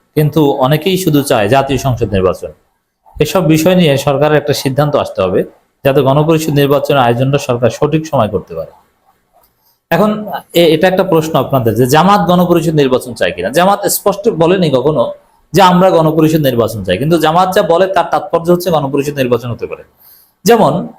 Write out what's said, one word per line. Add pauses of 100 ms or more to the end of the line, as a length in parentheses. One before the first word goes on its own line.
(160)
কিন্তু
অনেকেই
শুধু
চায়
জাতীয়
সংসদ
নির্বাচন। (680)
এসব
বিষয়
নিয়ে
সরকারের
একটা
সিদ্ধান্ত
আসতে
হবে, (400)
যাতে
গণপরিষদ
নির্বাচনের
আয়োজনটা
সরকার
সঠিক
সময়
করতে
পারে।" (1160)
এখন (280)
এ-,
এটা
একটা
প্রশ্ন
আপনাদের
যে
জামাত
গণপরিষদ
নির্বাচন
চায়
কিনা।
জামাত
স্পষ্ট
বলেনি
কখনো (400)
যে
আমরা
গণপরিষদ
নির্বাচন
চাই,
কিন্তু
জামাত
যা
বলে
তার
তাৎপর্য
হচ্ছে
গণপরিষদ
নির্বাচন
হতে
পারে। (600)
যেমন (120)